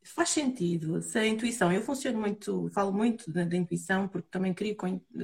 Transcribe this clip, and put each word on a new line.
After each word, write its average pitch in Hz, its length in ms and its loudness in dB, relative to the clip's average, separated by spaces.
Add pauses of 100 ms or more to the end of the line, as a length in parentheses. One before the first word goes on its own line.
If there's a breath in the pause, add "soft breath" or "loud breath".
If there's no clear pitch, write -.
faz - 260 0
sentido, 170 720 0
se - 160 -2
a 220 80 4
intuição, 220 460 2
eu 208 100 2
funciono 262 380 -2
muito, 196 520 -2
falo 196 200 0
muito 220 400 0
da, 175 120 0
da 170 120 0
intuição, 180 520 0
porque 175 220 -8
também 185 240 0
crio 214 220 -2
com, 185 240 -4 (240)